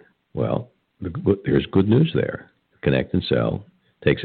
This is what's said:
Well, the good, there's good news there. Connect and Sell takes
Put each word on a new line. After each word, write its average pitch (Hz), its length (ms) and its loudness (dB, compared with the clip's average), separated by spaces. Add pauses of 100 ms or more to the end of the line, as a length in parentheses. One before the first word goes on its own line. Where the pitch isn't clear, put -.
(340)
Well, - 360 -4 (300)
the 92 80 -8
good, 98 380 0
there's 69 260 2
good 95 160 4
news 143 260 4
there. - 360 -4 (320)
Connect 67 320 0
and 92 100 0
Sell 60 400 -2 (400)
takes - 200 2